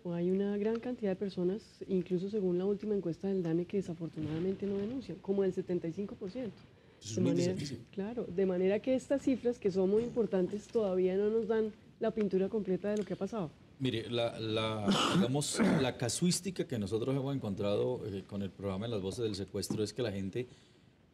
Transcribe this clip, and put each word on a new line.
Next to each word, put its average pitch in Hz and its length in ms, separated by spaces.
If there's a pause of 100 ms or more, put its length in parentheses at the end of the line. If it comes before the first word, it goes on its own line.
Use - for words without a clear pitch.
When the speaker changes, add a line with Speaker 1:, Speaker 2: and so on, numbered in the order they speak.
(120)
Speaker 1:
hay 175 180
una 202 280
gran 220 200
cantidad 233 340
de 180 40
personas, 190 460 (260)
incluso 180 400
según 185 300
la 185 80
última 208 280
encuesta 180 340
del 190 140
dane, 165 240
que 208 120
desafortunadamente 170 880
no 202 100
denuncian, 202 420
como 196 260
el 185 100
setenta 180 340
y 160 40
cinco 202 240
por 190 140
ciento. 240 260 (460)
Speaker 2:
Es 107 120
Speaker 1:
De - 80
Speaker 2:
un - 60
índice 175 200
Speaker 1:
manera, 185 40
Speaker 2:
altísimo. - 280 (120)
Speaker 1:
claro, 214 340
de 185 200
manera 190 340
que 262 140
estas 269 280
cifras, 240 360
que 196 120
son 185 180
muy 214 140
importantes, 208 640
todavía 185 500
no 208 140
nos 226 180
dan 220 240 (280)
la 220 100
pintura 190 400
completa 190 400
de 214 80
lo 196 60
que 180 100
ha - 20
pasado. 196 340 (280)
Speaker 3:
Mire, 117 320
la, 117 280
la, 110 480
<coughs> - 300
digamos, 147 420 (220)
la 127 160
casuística 170 720
que 120 120
nosotros 110 380
hemos 135 180
encontrado, 110 720
eh, 95 200
con 101 160
el 95 80
programa 98 360
de 120 60
Las 101 100
Voces 95 220
del 107 100
Secuestro 101 480
es 104 120
que 127 80
la 107 100
gente, 98 340 (680)